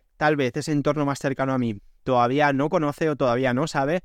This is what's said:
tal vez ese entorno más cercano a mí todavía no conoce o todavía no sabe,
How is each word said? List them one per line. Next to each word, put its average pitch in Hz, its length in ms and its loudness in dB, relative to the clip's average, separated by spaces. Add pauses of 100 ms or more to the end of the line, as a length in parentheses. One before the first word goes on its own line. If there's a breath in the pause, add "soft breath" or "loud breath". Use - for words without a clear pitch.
(160)
tal 151 220 2
vez 127 180 0
ese 151 160 -6
entorno 147 340 0
más 139 140 -4
cercano 135 320 -2
a 131 60 0
mí 117 240 -4 (220)
todavía 131 500 2
no 139 160 0
conoce 156 400 0
o 151 60 -2
todavía 123 400 2
no 139 100 0
sabe, 156 400 -2